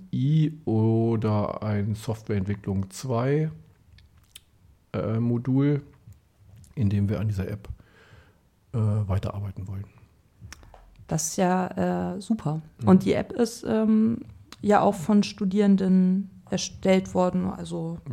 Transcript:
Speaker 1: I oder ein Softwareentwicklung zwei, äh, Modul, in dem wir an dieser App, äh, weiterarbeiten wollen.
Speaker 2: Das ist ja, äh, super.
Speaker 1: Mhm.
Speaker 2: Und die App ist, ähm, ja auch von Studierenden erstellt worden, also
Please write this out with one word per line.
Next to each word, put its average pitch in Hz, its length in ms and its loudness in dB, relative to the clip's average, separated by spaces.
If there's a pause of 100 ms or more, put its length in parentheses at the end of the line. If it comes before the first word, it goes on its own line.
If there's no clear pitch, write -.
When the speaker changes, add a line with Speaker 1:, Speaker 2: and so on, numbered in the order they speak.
(100)
Speaker 1:
I 151 540 2
oder 110 960 2
ein 104 320 -2
Softwareentwicklung 101 960 -4
zwei, 139 600 -2 (1400)
äh, 101 260 -2
Modul, 131 600 0 (920)
in 107 140 0
dem 101 220 2
wir 107 100 -2
an 110 80 -2
dieser 95 220 -4
App, - 180 -10 (1040)
äh, 117 60 -4
weiterarbeiten 101 880 -2
wollen. 98 160 -10 (1200)
Speaker 2:
Das 160 200 -4
ist - 100 -10
ja, 180 760 0
äh, 202 40 -10
super. 160 400 -4 (220)
Speaker 1:
Mhm. 113 60 2
Speaker 2:
Und 190 180 8
die 190 80 4
App - 180 -2
ist, 240 340 -2
ähm, 220 520 2 (420)
ja 208 220 4
auch 202 120 4
von 208 280 4
Studierenden 190 1080 2 (220)
erstellt 190 640 0
worden, 180 320 0
also 170 500 -8 (160)